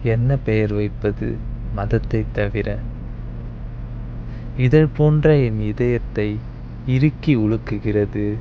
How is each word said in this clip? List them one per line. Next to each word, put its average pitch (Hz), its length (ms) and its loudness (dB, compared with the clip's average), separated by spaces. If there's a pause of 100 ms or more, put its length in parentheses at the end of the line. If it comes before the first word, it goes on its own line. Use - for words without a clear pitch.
என்ன 120 320 2
பெயர் 110 380 2
வைப்பது 104 600 -2 (400)
மதத்தை 107 560 0
தவிர? 104 460 -2 (1800)
இதழ் 139 300 6 (100)
போன்ற 151 380 6
என் 113 260 2
இதயத்தை 107 760 0 (500)
இறுக்கி 131 500 2
உலுக்குகிறது. 104 1040 0